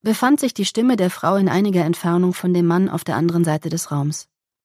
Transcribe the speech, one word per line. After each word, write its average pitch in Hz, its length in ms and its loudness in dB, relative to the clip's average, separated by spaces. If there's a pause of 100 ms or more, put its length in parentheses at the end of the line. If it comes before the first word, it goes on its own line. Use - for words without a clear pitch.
befand 247 360 2
sich 262 160 -2
die 202 100 -2
Stimme 240 320 2
der 185 140 2
Frau 185 260 -2
in 190 120 2
einiger 180 360 2
Entfernung 175 480 0
von 180 220 -2
dem 175 120 2
Mann 180 220 2
auf - 140 -6
der 131 140 -4
anderen 170 280 2
Seite 156 260 -2
des 160 200 -6
Raums. 147 380 -4 (360)